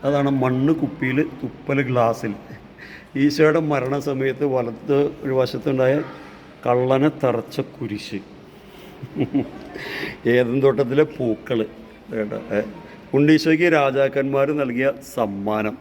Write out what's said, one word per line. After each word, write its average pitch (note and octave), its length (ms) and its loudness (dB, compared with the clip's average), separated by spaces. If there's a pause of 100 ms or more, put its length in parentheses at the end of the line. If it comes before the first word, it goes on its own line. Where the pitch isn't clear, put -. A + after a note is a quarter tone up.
അതാണ് C#3+ 240 2 (120)
മണ്ണ് B2+ 380 2
കുപ്പിയിൽ, B2+ 380 -2 (220)
തുപ്പൽ - 380 -4 (100)
ഗ്ലാസ്സിൽ. A#2 440 0 (920)
ഈശോയുടെ D3+ 380 4 (100)
മരണസമയത്ത് C3+ 720 -2 (100)
വലത്ത് A#2+ 440 0 (240)
ഒരു C3 160 -2
വശത്തുണ്ടായ C3 560 2 (720)
കള്ളനെ C3 440 2 (120)
തറച്ച A#2 340 -2 (180)
കുരിശ്, G#2 460 -8 (2250)
ഏദൻ B2 300 4
തോട്ടത്തിലെ C3+ 400 4 (120)
പൂക്കൾ, A#2 420 -2 (560)
കേട്ടോ, G#2+ 260 -4 (160)
ഏ. G#2+ 60 2 (560)
ഉണ്ണീശോയ്ക്ക് D#3 500 4 (100)
രാജാക്കന്മാർ C#3 680 2 (140)
നൽകിയ B2+ 260 0 (260)
സമ്മാനം. G#2+ 680 -2